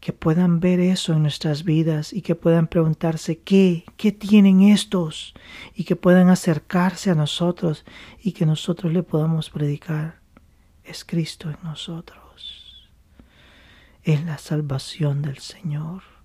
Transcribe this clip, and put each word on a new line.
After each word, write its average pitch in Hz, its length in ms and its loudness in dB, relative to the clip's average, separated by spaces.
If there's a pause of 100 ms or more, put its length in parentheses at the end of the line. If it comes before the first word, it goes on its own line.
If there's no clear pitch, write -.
Que - 60 -8
puedan 170 480 0
ver 180 180 2
eso 180 360 0
en 156 80 2
nuestras 151 420 -4
vidas 156 480 0
y 190 100 -8
que 165 140 -2
puedan 165 320 2
preguntarse, 160 720 -2
"¿Qué? 185 440 2 (120)
¿Qué 214 160 0
tienen 196 500 6
estos?", 190 720 2 (400)
y - 80 -8
que 165 140 -2
puedan 180 320 6
acercarse 180 840 0
a 170 60 2
nosotros 165 680 -2 (380)
y 202 80 -4
que 165 160 -2
nosotros 160 460 -2
le 175 100 0
podamos 160 480 -2
predicar, 151 720 -6 (640)
"Es - 200 -16
Cristo 165 460 -8
en 147 140 -10
nosotros, - 1200 -16 (1160)
es 151 200 0
la 160 140 -6
salvación 143 840 -4
del 143 160 -8
Señor" 156 680 -10 (200)